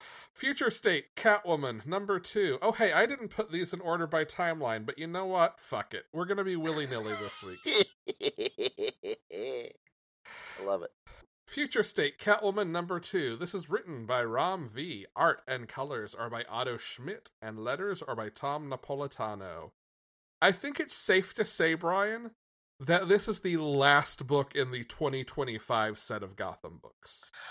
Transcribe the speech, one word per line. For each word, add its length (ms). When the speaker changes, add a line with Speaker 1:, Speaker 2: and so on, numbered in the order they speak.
Speaker 1:
Future 360
State, 440
Catwoman, 680
number 340
two. 420
Oh, 100
hey, 200
I 140
didn't 240
put 220
these 220
in 60
order 280
by 180
timeline, 600
but 120
you 100
know 200
what? 320
Fuck 340
it. 180
We're 140
gonna 180
be 120
willy-nilly 580
this 300
week. 160
Speaker 2:
<laughs> 1500
I 60
love 160
it. 100
Speaker 1:
Future 380
State, 360
Catwoman, 520
number 280
two. 380
This 180
is 140
written 360
by 160
Ram 460
V. 380
Art 320
and 180
colors 480
are 160
by 200
Otto 260
Schmidt, 560
and 160
letters 440
are 160
by 100
Tom 420
Napolitano. 1000
I 100
think 260
it's 160
safe 420
to 100
say, 280
Brian, 580
that 260
this 220
is 100
the 160
last 720
book 300
in 140
the 120
twenty 400
twenty-five 760
set 240
of 140
Gotham 480
books. 480